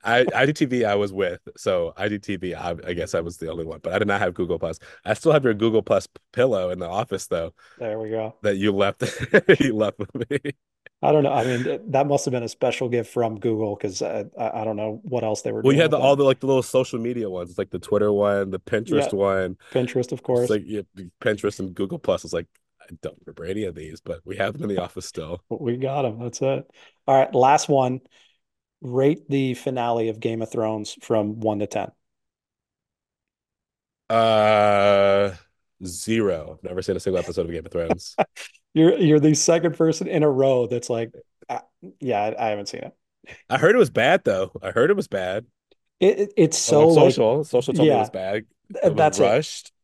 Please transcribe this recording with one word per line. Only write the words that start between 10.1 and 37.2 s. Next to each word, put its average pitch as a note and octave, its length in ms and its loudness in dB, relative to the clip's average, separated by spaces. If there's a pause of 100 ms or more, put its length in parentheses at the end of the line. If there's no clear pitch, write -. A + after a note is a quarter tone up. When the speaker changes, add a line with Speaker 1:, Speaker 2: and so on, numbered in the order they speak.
Speaker 1:
me. C#3+ 100 -4 (640)
Speaker 2:
I - 100 4
don't D3+ 100 4
know. C#3 100 0
I A#2+ 120 0
mean, B2+ 200 -2
th-, - 240 -4
that C3+ 180 2
must C#3+ 180 0
have C3+ 80 -2
been B2 100 -4
a A2+ 60 -8
special A#2+ 400 -2
gift A#2 240 -2
from A2+ 260 -2
Google, G#2+ 380 -2
'cause F#2+ 260 -8
I, G#2 220 -4 (140)
I, A2 240 -6
I - 20 -6
don't G#2+ 120 -4
know G#2+ 280 -6
what B2 200 -4
else G#2+ 180 -4
they A#2 100 -4
were G#2+ 100 -6
Speaker 1:
Well, C3+ 100 6
you C#3+ 80 4
Speaker 2:
doing - 0 -
Speaker 1:
had D#3+ 100 2
the, D3+ 60 2
Speaker 2:
with - 20 -2
Speaker 1:
all C3+ 160 4
Speaker 2:
that. - 20 2
Speaker 1:
the, C#3+ 80 2
like, C3+ 160 2
the C3+ 60 -6
little C3+ 160 2
social B2+ 360 -2
media A#2 320 -6
ones. F2 200 -8
It's F2 80 -10
like G2 120 -6
the F#2 80 -8
Twitter G#2 340 0
one, G2+ 380 2
the F#2 100 -6
Pinterest A#2+ 520 -2
Speaker 2:
Yeah. - 0 -
Speaker 1:
one. F#2+ 440 0 (160)
Speaker 2:
Pinterest, B2 400 -2
of B2+ 100 -10 (120)
Speaker 1:
It's B2 140 0
Speaker 2:
course. - 20 -2
Speaker 1:
like, G#2 160 0
yeah, G#2 160 -8 (380)
Pinterest G#2 400 -2
and F#2 140 -8
Google A#2+ 240 -6
Plus. F#2 260 -2
It's E2 100 -10
like, E2+ 140 -6 (340)
I - 40 -20 (160)
don't - 240 -14
remember E2 180 -16
any G2+ 200 -6
of F2 100 -8
these, D#2+ 260 -16
but - 240 -12
we G2 120 -12
have G2+ 180 -2
them B2 100 -10
in G#2 120 -6
the F2 60 -4
office F2+ 240 -12
still. D#2+ 420 -10
Speaker 2:
We A#2+ 280 -6
got C3+ 280 -4
'em. A2 140 -6
That's A#2+ 240 -10
it. C3+ 280 -4 (360)
All C3+ 120 4
right, C3+ 160 2
last C3+ 340 4
one. C3 320 2 (840)
Rate C3+ 480 0
the C3+ 240 0
finale A#2 560 -2
of A2 100 -10
Game A2+ 220 -4
of A2 100 -8
Thrones A2 500 -4
from G#2+ 380 -2
one G#2+ 200 -2
to G#2 80 -2
ten. - 240 -8 (2250)
Speaker 1:
Uh, G#2 1200 4 (500)
zero. F2 800 -4
Never F#2 200 -6
seen F#2 140 -2
a F2 40 -6
single F#2 180 -2
episode F2 280 -4